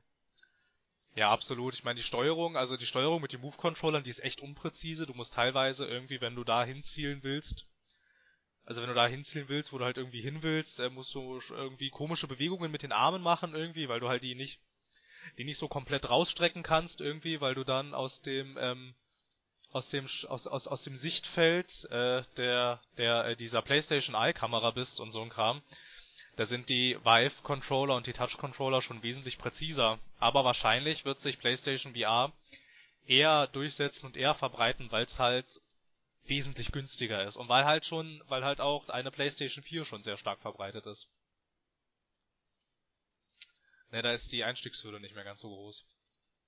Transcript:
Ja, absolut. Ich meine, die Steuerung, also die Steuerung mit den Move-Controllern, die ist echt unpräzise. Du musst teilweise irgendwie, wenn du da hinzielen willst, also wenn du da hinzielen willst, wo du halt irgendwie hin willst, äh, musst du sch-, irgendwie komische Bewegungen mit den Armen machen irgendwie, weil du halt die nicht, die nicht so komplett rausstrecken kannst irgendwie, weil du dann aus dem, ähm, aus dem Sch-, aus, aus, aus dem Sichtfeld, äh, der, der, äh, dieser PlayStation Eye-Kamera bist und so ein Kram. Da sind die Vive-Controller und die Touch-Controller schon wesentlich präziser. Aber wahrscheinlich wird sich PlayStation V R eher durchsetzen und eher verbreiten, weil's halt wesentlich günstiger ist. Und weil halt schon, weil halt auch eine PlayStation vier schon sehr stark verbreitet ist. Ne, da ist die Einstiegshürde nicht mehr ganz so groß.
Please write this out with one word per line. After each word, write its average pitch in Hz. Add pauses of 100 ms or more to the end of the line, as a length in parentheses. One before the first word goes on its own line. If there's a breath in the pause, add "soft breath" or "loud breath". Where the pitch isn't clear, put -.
(1160)
Ja, 107
absolut. 123
Ich -
meine, 120
die 117
Steuerung, 160
also 127
die 120
Steuerung 151
mit 139
den 123
Move-Controllern, 151
die 123
ist -
echt -
unpräzise. 160
Du 135
musst 120
teilweise 131
irgendwie, 127
wenn 117
du 120
da 117
hinzielen 143
willst, 139 (1000)
also 117
wenn 120
du 123
da 120
hinzielen 139
willst, 147
wo 135
du 123
halt 127
irgendwie 127
hin 147
willst, 156
äh, 123
musst 131
du 127
sch-, -
irgendwie 135
komische 156
Bewegungen 156
mit 151
den 127
Armen 151
machen 170
irgendwie, 160
weil 120
du 123
halt 123
die 123
nicht, 135 (760 soft breath)
die 123
nicht 143
so 156
komplett 139
rausstrecken 165
kannst 160
irgendwie, 151
weil 131
du 131
dann 135
aus 131
dem, 135
ähm, 127 (760)
aus -
dem 139
Sch-, -
aus, 131
aus, 131
aus -
dem 139
Sichtfeld, 170
äh, 123 (140)
der, 123 (180)
der, 117
äh, 117
dieser 117
PlayStation 139
Eye-Kamera 117
bist 123
und 110
so 110
ein 117
Kram. 123 (720 soft breath)
Da 110
sind 120
die 123
Vive-Controller 131
und 120
die 123
Touch-Controller 131
schon 113
wesentlich 127
präziser. 123 (200)
Aber 127
wahrscheinlich 127
wird 139
sich 135
PlayStation 127
V 120
R 117 (760 soft breath)
eher 147
durchsetzen 143
und 131
eher 135
verbreiten, 120
weil's 113
halt 127 (640)
wesentlich 139
günstiger 113
ist. 101
Und 120
weil 131
halt 156
schon, 160
weil 131
halt 139
auch 143
eine 127
PlayStation 143
vier 160
schon 104
sehr 101
stark 101
verbreitet 101
ist. - (2750)
Ne, 113
da 120
ist -
die 117
Einstiegshürde 110
nicht 98
mehr 101
ganz 101
so 113
groß. 101 (640)